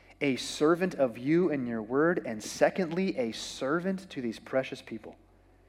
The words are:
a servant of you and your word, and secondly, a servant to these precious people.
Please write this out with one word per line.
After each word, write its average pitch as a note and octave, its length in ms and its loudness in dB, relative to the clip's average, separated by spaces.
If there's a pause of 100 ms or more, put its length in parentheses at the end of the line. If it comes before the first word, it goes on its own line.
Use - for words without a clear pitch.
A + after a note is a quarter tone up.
(220)
a C#3 140 2
servant E3+ 600 2
of B2 220 2
you D#3 340 4
and C3 160 -2
your A#2 140 -2
word, C#3+ 440 2
and G#2+ 180 -6
secondly, F3 720 2
a A#2 140 0
servant F3 800 -4
to C#3 100 -8
these A2+ 180 -6
precious C3 420 -2
people. - 340 -14 (540)